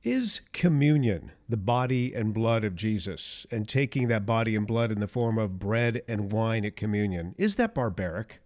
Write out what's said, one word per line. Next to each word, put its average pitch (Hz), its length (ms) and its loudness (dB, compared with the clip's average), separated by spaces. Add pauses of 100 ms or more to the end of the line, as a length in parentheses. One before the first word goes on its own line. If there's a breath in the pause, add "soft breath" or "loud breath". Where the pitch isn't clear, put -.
Is 247 380 -2 (100)
communion 143 800 2 (160)
the 117 80 0
body 123 580 0
and 107 200 -2
blood 113 320 2
of 92 100 -2
Jesus, 98 720 -4
and 107 160 -4
taking 131 440 0
that 110 160 2
body 113 280 2
and 104 140 0
blood 113 240 2
in 104 80 -2
the 104 80 -2
form 113 300 0
of 95 220 -2
bread 113 500 0
and 104 200 -2
wine 110 360 0
at 104 100 -6
communion, 101 640 -2
is 202 180 0
that 226 180 0
barbaric? 113 720 -4